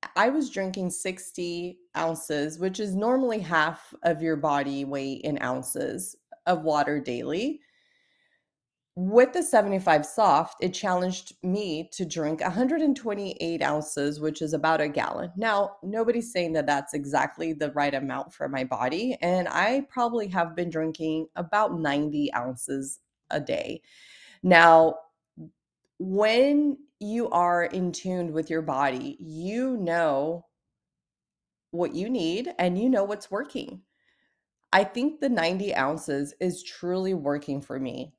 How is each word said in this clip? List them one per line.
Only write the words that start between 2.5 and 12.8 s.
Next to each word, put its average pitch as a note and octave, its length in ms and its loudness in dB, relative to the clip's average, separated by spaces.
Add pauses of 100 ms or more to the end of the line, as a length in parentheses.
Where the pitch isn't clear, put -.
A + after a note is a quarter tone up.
which F#3 220 -4
is G3 160 -2
normally A#3+ 420 2
half D#3+ 640 0
of D#3+ 200 2
your D#3+ 140 0
body C#3 500 -2
weight C3+ 340 -6
in D3 220 -4
ounces C3 760 -4 (300)
of F3 160 0
water D3 360 2
daily. C#3+ 640 -4 (1400)
With A3 360 6
the - 100 0
seventy-five F#3+ 640 4
soft, E3+ 560 2
it F3+ 140 -2
challenged F#3 600 -2 (100)
me F3+ 480 -2
to G3 120 -4
drink D#3+ 360 -2
a F#3 100 -2
hundred C4 300 0